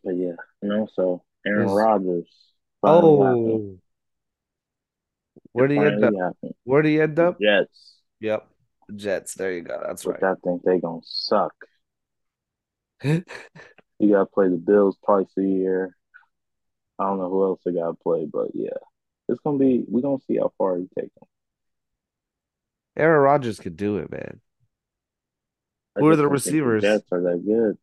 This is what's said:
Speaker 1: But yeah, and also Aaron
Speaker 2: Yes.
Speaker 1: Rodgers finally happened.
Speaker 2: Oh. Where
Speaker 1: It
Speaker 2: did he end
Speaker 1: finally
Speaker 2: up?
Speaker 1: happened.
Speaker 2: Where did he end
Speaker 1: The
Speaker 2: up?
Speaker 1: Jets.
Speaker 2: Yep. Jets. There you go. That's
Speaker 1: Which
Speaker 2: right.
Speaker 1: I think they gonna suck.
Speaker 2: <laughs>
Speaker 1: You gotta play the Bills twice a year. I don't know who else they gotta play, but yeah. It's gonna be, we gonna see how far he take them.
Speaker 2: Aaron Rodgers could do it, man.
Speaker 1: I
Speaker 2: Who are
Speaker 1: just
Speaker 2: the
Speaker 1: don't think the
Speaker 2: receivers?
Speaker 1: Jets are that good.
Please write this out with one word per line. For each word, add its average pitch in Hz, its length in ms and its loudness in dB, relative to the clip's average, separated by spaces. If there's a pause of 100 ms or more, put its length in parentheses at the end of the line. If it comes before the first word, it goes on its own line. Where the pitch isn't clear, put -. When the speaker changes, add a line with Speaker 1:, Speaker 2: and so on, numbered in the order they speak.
Speaker 1:
But 98 120 -6
yeah, 87 180 -6 (280)
and 101 100 -4
also 92 520 -4 (220)
Aaron 104 220 0
Speaker 2:
Yes. 98 80 0
Speaker 1:
Rodgers 98 520 0 (520)
finally 156 380 6
happened. 127 280 2
Speaker 2:
Oh. 104 320 -4 (1700)
Where 123 140 2
Speaker 1:
It - 20 0
Speaker 2:
did 143 120 0
he 147 40 2
end 107 160 2
Speaker 1:
finally 107 200 2
Speaker 2:
up? 90 140 -4
Speaker 1:
happened. - 200 -14 (100)
Speaker 2:
Where 135 180 2
did 151 80 2
he 151 100 2
end 156 160 0
Speaker 1:
The 170 120 2
Speaker 2:
up? 175 120 -6
Speaker 1:
Jets. - 560 0 (240)
Speaker 2:
Yep. 107 280 -6 (460)
Jets. 101 400 -6
There 95 180 -6
you 87 100 -8
go. 80 220 -10
That's - 200 -10
Speaker 1:
Which 92 160 -4
Speaker 2:
right. 95 120 0
Speaker 1:
I - 20 -2 (100)
think 90 180 -6
they 92 160 2
gonna 82 260 -6
suck. - 500 -4 (1500)
Speaker 2:
<laughs> 156 240 -2 (760)
Speaker 1:
You 104 120 4
gotta 98 140 4
play 98 220 0
the 90 80 0
Bills 98 480 2
twice 98 220 2 (100)
a 95 60 -2
year. 95 540 -2 (1040)
I 101 60 -2
don't 98 120 -4
know 92 100 -6
who 95 140 0
else 95 220 -2
they 90 80 -2
gotta 85 220 -4
play, 82 380 -4
but 57 220 -6
yeah. - 160 -6 (580)
It's 120 120 -4
gonna 147 180 -4
be, 131 320 2
we 117 120 0
gonna 139 260 -4
see 117 80 -2
how - 200 -2
far 95 200 -2
he 90 80 -8 (120)
take - 200 -10
them. - 120 -20 (1700)
Speaker 2:
Aaron 156 240 2
Rodgers 139 380 2
could 87 180 -12
do 101 200 -4
it, 78 120 -8
man. - 320 -14 (1600)
Speaker 1:
I - 40 -4
Speaker 2:
Who 147 60 4
are 160 60 6
Speaker 1:
just 160 40 8
Speaker 2:
the 147 60 8
Speaker 1:
don't 143 220 2
think - 0 -
the - 80 -4 (100)
Speaker 2:
receivers? 113 200 2
Speaker 1:
Jets 104 280 2
are 87 120 0
that 87 220 -2
good. 104 380 0